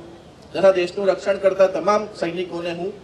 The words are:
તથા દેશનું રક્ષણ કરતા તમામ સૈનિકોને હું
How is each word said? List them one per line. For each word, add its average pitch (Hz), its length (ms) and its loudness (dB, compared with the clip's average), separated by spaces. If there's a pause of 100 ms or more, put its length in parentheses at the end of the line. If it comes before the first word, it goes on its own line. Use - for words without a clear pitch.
(540)
તથા 190 180 6
દેશનું 180 360 0
રક્ષણ 196 300 0
કરતા 190 300 4
તમામ 196 400 0 (120)
સૈનિકોને 170 520 -6
હું 185 220 -8 (100)